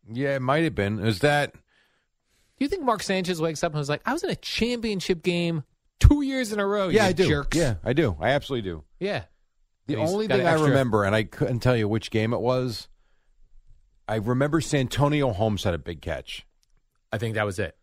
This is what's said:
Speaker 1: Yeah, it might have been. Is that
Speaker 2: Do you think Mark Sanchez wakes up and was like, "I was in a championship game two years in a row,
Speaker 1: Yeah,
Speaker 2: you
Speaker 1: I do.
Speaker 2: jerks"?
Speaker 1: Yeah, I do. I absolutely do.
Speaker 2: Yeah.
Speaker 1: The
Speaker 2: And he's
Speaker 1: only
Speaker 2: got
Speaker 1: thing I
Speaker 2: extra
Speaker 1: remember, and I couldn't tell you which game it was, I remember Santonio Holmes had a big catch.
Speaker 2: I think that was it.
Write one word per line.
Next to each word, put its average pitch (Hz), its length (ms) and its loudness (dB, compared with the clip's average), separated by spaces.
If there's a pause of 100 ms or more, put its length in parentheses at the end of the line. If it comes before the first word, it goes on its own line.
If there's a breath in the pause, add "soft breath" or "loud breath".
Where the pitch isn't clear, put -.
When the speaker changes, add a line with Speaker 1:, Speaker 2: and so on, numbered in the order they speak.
Speaker 1:
Yeah, 139 280 -2
it 131 80 -4
might 143 220 2
have 131 100 -4
been. 101 240 0
Is 104 200 0
that 147 340 2
Speaker 2:
Do - 60 -20 (1000)
you 277 80 0
think 370 160 -4
Mark 226 180 0
Sanchez 185 400 -2
wakes 165 220 -2
up 175 80 -2
and 151 80 -4
was 139 100 -4
like, 147 160 -4
"I 240 80 -2
was 339 100 -4
in 359 60 -4
a 185 60 -4
championship 214 880 -4
game 170 400 -2 (360)
two 294 220 8
years 262 320 -4
in 208 60 -4
a 202 60 0
row, 196 240 0
Speaker 1:
Yeah, 208 160 4
Speaker 2:
you 185 40 4
Speaker 1:
I 185 40 0
do. 170 140 2
Speaker 2:
jerks"? 143 300 0
Speaker 1:
Yeah, 135 260 2
I 110 100 0
do. 135 260 2
I 98 100 2
absolutely 131 400 -2
do. 80 140 -8 (160)
Speaker 2:
Yeah. 180 240 -6 (640)
Speaker 1:
The 147 80 -2
Speaker 2:
And 143 80 -4
he's 165 100 0
Speaker 1:
only 214 140 -2
Speaker 2:
got - 100 2
Speaker 1:
thing 131 100 0
I 165 40 4
Speaker 2:
extra 156 180 4
Speaker 1:
remember, 120 360 4
and 98 100 2
I 110 80 2
couldn't 123 380 -4
tell 123 140 4
you 110 120 0
which 107 240 -2
game 110 220 0
it 98 60 -2
was, 127 480 -4 (1200)
I 107 100 -4
remember 131 440 0
Santonio 143 720 0
Holmes 104 300 0
had 92 100 0
a 80 60 -4
big 76 220 -12
catch. - 440 -10 (680)
Speaker 2:
I 113 60 -4
think 113 180 -4
that 107 120 0
was 92 100 -6
it. 90 260 -6